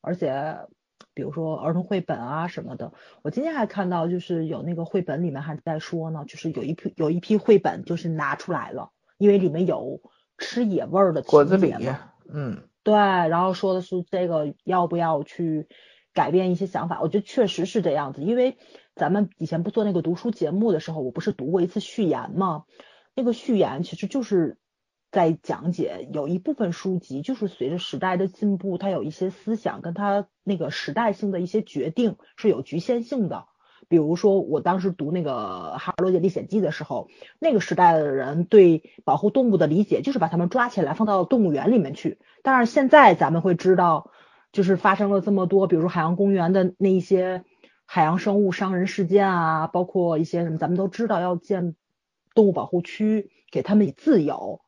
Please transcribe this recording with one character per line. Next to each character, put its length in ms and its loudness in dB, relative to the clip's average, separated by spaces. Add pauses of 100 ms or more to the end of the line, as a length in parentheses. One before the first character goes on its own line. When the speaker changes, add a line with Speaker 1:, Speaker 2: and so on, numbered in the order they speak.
Speaker 1:
而 160 -6
且 420 -6 (560)
比 80 -10
如 100 -8
说 240 -6
儿 160 -4
童 120 -2
绘 160 -4
本 180 -6
啊 300 -6
什 160 -12
么 100 -12
的， 180 -12 (300)
我 80 -6
今 140 -4
天 100 -6
还 120 -2
看 220 -6
到 200 -2
就 100 -2
是 280 -4
有 160 -8
那 120 -6
个 100 -6
绘 160 -2
本 220 -4
里 80 -2
面 120 -10
还 140 -10
在 220 -6
说 320 -8
呢， 160 -10
就 100 -20
是 140 -6
有 140 -8
一 100 -4
批， 220 -10
有 160 0
一 80 0
批 160 0
绘 240 6
本 240 -4
就 100 -4
是 140 -6
拿 260 -4
出 160 -12
来 220 -6
了， 180 -12 (260)
因 120 4
为 100 6
里 100 2
面 160 0
有 360 -4 (380)
吃 260 -4
野 200 -2
味 140 -2
儿 140 4
的 100 -2
情 80 -6
节 80 4
嘛。 60 6
Speaker 2:
果 0 -
子 120 2
狸， 400 -2 (320)
嗯。 360 -10 (180)
Speaker 1:
对， 120 2
然 480 2
后 120 0
说 200 -2
的 60 -2
是 300 -6
这 160 -2
个 280 -2 (100)
要 240 0
不 80 -2
要 260 0
去 460 -6 (440)
改 200 0
变 180 2
一 60 0
些 100 -4
想 220 -6
法， 120 -6
我 80 -2
觉 120 0
得 40 -12
确 220 0
实 180 -4
是 160 -4
这 120 -2
样 200 -4
子， 100 -12
因 120 -2
为 240 0 (360)
咱 180 -2
们 260 0
以 80 -6
前 160 -4
不 80 -4
做 140 0
那 80 -2
个 100 0
读 140 -2
书 140 -6
节 200 -4
目 220 0
的 80 0
时 100 -14
候， 100 -8
我 100 -6
不 120 -10
是 100 -2
读 140 -8
过 160 0
一 40 0
次 140 -4
序 220 -6
言 300 -2
吗？ 320 -2 (500)
那 100 -4
个 80 2
序 240 -2
言 280 0
其 120 -12
实 100 -8
就 160 -4
是 360 -2 (520)
在 220 2 (100)
讲 300 -6
解 400 -6
有 160 -6
一 100 -2
部 140 -4
分 200 -2
书 260 -4
籍 240 -10
就 120 -6
是 140 -6
随 220 -6
着 80 -4
时 200 -10
代 200 -2
的 100 0
进 300 -2
步， 180 -6
它 140 -4
有 120 -4
一 80 -6
些 200 -6
思 260 -6
想 240 -8
跟 140 -8
它 320 -2 (160)
那 160 -2
个 120 -4
时 220 -8
代 220 0
性 160 -4
的 100 -4
一 60 -2
些 160 -2
决 280 -4
定 260 -2 (200)
是 140 2
有 100 0
局 200 -6
限 220 -2
性 280 -2
的。 160 -10 (420)
比 80 4
如 180 4
说 260 2
我 200 -2
当 200 0
时 100 0
读 200 -6
那 120 -2
个 560 -6
《哈 180 -6
罗 140 0
杰 80 2
历 100 2
险 180 -4
记》 140 -2
的 100 0
时 140 -8
候， 240 -8 (300)
那 160 2
个 60 4
时 140 -4
代 200 6
的 180 2
人 320 -2
对 500 8 (100)
保 120 4
护 140 2
动 200 2
物 60 4
的 100 4
理 180 2
解 180 0
就 100 -2
是 60 -2
把 100 2
它 80 -2
们 140 2
抓 180 0
起 140 -2
来 100 -2
放 140 -2
到 180 2
动 200 2
物 80 2
园 200 2
里 60 4
面 160 -2
去， 240 -6 (240)
但 220 4
是 60 0
现 200 2
在 240 10
咱 180 0
们 80 2
会 140 2
知 200 4
道， 360 2 (400)
就 120 -2
是 140 4
发 180 4
生 160 0
了 120 2
这 100 0
么 140 2
多， 200 4
比 100 2
如 60 2
说 60 0
《海 120 -2
洋 160 0
公 160 2
园》 200 2
的 260 2
那 100 2
一 120 4
些 440 0 (500)
海 100 4
洋 140 2
生 220 2
物 120 2
伤 220 -4
人 120 0
事 180 -2
件 240 4
啊， 380 0
包 180 -2
括 320 0
一 80 0
些 200 -2
什 40 -2
么， 80 -4
咱 120 -2
们 100 0
都 100 0
知 180 -4
道 140 0
要 160 0
建 400 -4 (580)
动 120 8
物 60 4
保 120 -2
护 160 -2
区， 500 -2 (200)
给 100 -2
他 140 0
们 120 6
以 80 -4
自 280 4
由 460 -6